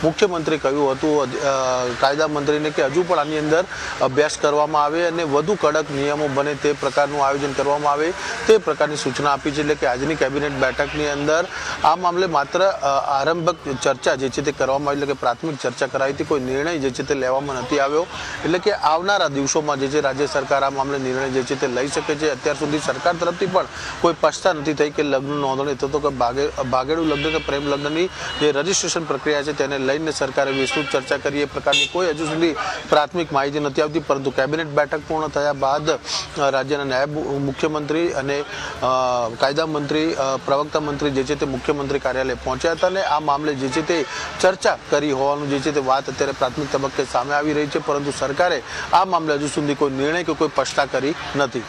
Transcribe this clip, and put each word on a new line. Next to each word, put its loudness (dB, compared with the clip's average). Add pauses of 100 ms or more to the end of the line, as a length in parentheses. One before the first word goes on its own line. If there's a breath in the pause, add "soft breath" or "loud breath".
મુખ્યમંત્રી 2
કહ્યું 2
હતું, 2
અ, 0 (720)
કાયદા 4
મંત્રીને 0
કે 0
હજુ 2
પણ 2
આની 0
અંદર 2 (360 loud breath)
અભ્યાસ 2
કરવામાં 2
આવે 0
અને -2
વધુ 2
કડક 2
નિયમો 0
બને 0
તે 0
પ્રકારનું 0
આયોજન 0
કરવામાં 2
આવે 0 (340 loud breath)
તે 8
પ્રકારની 0
સૂચના 0
આપી -2
છે. -4
એટલે 2
કે -2
આજની 0
કેબિનેટ 0
બેઠકની -2
અંદર 0 (380 loud breath)
આ 6
મામલે 2
માત્ર, 0
અ, 2
આરંભક 2 (260)
ચર્ચા 2
જે -2
છે -4
તે 0
કરવામાં 0
આવી, 0
એટલે -2
કે -10
પ્રાથમિક -2
ચર્ચા -2
કરાઈ 0
હતી, -4
કોઈ 0
નિર્ણય -2
જે 0
છે -6
તે 0
લેવામાં -2
નથી -2
આવ્યો. 2 (380 loud breath)
એટલે 2
કે 2
આવનારા 2
દિવસોમાં 0
જે 0
છે 2
રાજ્ય 0
સરકાર 2
આ 2
મામલે -2
નિર્ણય -2
જે 0
છે -2
તે 2
લઈ 0
શકે -2
છે. 0
અત્યાર -2
સુધી 0
સરકાર 0
તરફથી 0
પણ 2 (360 loud breath)
કોઈ 4
સ્પષ્ટતા 2
નથી 0
થઈ 2
કે -2
લગ્ન 0
નોંધણી 0
અથવા -2
તો 2
કે 0
ભાગે-, 0
ભાગેડુ 0
લગ્ન 0
કે 0
પ્રેમ -2
લગ્નની 0 (340 loud breath)
જે 4
રજિસ્ટ્રેશન 0
પ્રક્રિયા 0
છે -4
તેને -2
લઈને 0
સરકારે 0
વિસ્તૃત 0
ચર્ચા 0
કરી, -2
એ 2
પ્રકારની 0
કોઈ 0
હજુ -2
સુધી 2 (380 loud breath)
પ્રાથમિક 2
માહિતી 0
નથી 0
આવતી. 0
પરંતુ 0
કેબિનેટ 0
બેઠક 0
પૂર્ણ -2
થયા 0
બાદ, 0
અ, 2 (400 loud breath)
રાજ્યના 2
નાયબ 0
મુ-, -4
મુખ્યમંત્રી 0
અને, -2
અ, -8 (560)
કાયદા 2
મંત્રી, -2
અ, 0
પ્રવક્તા 0
મંત્રી -2
જે 0
છે -2
તે -2
મુખ્યમંત્રી -2
કાર્યાલય -2
પહોંચ્યા -2
હતા 0
અને 2
આ 2
મામલે 0
જે -2
છે -2
તે 2 (360 loud breath)
ચર્ચા 2 (120)
કરી 2
હોવાનું 0
જે 0
છે 0
તે 2
વાત 0
અત્યારે -2
પ્રાથમિક -2
તબક્કે 0
સામે -2
આવી 2
રહી 0
છે. -2
પરંતુ -2
સરકારે 0 (300 loud breath)
આ 6
મામલે 2
હજુ -2
સુધી 0
કોઈ 2
નિર્ણય 0
કે -2
કોઈ 2
સ્પષ્ટતા 0
કરી -2 (220)
નથી. 0